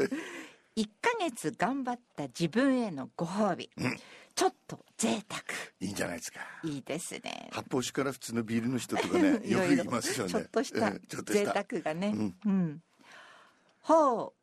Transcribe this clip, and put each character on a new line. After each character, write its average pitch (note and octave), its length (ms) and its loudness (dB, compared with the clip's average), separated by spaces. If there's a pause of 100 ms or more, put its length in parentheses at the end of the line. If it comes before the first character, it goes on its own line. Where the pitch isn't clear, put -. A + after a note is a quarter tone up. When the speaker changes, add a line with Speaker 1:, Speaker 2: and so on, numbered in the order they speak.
(220)
Speaker 1:
<laughs> - 560 -12
一 G#3+ 140 -2 (100)
ヶ A#4 180 2
月 B3+ 380 -2
頑 C#4 260 0
張 B3 100 -2
っ - 60 -8 (160)
た C#3+ 120 -6
自 E3+ 200 -2
分 B3+ 320 4
へ A3 120 -2
の C3 240 -8
ご E3+ 100 -2
褒 F#3+ 300 0
美。 - 200 -12
Speaker 2:
う B2+ 120 -4
ん。 A#2+ 100 -2 (380)
Speaker 1:
ち - 80 2
ょ F#4+ 40 6
っ - 60 4 (140)
と - 180 -12 (120)
贅 A3+ 300 0
沢。 - 140 -10 (380)
Speaker 2:
い - 80 -4
い G#2 60 -4
ん - 20 -8
じ F#2 80 -2
ゃ F2+ 40 -2
な F2 60 -4
い E2+ 40 -6
で E2 60 -10
す - 80 -10
か。 - 100 -16 (220)
Speaker 1:
い D3+ 140 -4
い B2+ 60 -8
で D3+ 160 -6
す - 160 -10
ね。 G1+ 360 -10
Speaker 2:
発 - 200 -8
泡 C3+ 100 2
酒 A#2 120 -4
か C#3 100 0
ら C3+ 80 0
普 B2+ 80 -10
通 - 160 -8
の A#2 80 0
ビ A2+ 160 0
ー A2+ 40 0
ル A#2 60 0
の C3 80 0
人 - 200 -2
と - 100 0
か - 100 2
ね、 - 240 6
Speaker 1:
<laughs> - 40 -12
い - 60 -2
ろ - 140 4
い - 20 2
ろ。 - 0 -
Speaker 2:
よ - 20 2
く C#4+ 80 8
言 - 80 2
い - 20 -6
ま - 160 0
す - 160 -2
よ - 80 0
ね。 - 40 -2
Speaker 1:
ち - 40 -4
ょ G#3+ 60 2
っ - 40 -8
と - 180 0
し - 100 -8
た A3 160 2
Speaker 2:
う G3 40 -2
ん、 F#3 140 -8
ち - 100 -8
ょ - 40 -6
っ - 20 -14
と G#3 100 -2
し G#3 100 4
た。 G3 100 0 (100)
Speaker 1:
贅 - 20 -8 (160)
沢 - 0 -
が D#3 140 -4
ね。 F#3 140 -2
Speaker 2:
う G#3+ 120 0
ん。 F#3+ 140 -2 (100)
Speaker 1:
う G#3 40 4
ん。 E3+ 340 2 (1000)
頬 D4 360 6
を - 260 -6